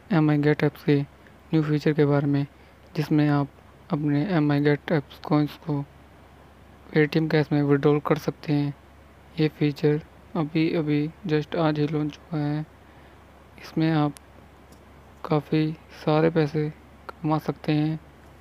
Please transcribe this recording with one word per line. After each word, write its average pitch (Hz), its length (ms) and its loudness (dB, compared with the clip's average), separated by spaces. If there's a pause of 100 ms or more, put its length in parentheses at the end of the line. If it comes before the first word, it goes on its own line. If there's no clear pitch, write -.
(120)
एम 156 200 4
आई 151 60 2
Get 147 260 2
Apps - 200 -2
के 147 160 2
न्यू - 640 -4
feature 151 300 0
के 147 120 2
बारे 143 220 2
में, 143 180 0 (500)
जिसमें 151 340 2
आप 143 200 0 (420)
अपने 147 340 -2 (100)
M 147 160 2
I 143 100 2
Get 147 300 0
Apps 151 340 -2
कॉइन्स 147 340 0
को 147 200 -6 (1120)
पेटीएम 156 360 2
Cash 151 220 0
में 147 120 2
विड्रॉल 143 440 4
कर 151 100 2
सकते - 360 -6
हैं। 143 200 -2 (680)
ये 156 100 2
feature 147 520 0 (340)
अभी 160 400 -2
अभी 151 320 -2 (200)
just 151 300 -2
आज 156 220 0
ही 147 80 0
launch 151 360 -6
हुआ 156 180 -6
है। 147 240 -4 (960)
इसमें 160 300 -2
आप 147 240 0 (1080)
काफ़ी 156 460 0 (340)
सारे 156 260 2
पैसे 151 380 -2 (420)
कमा 156 280 -2
सकते - 340 -4
हैं 156 260 0 (420)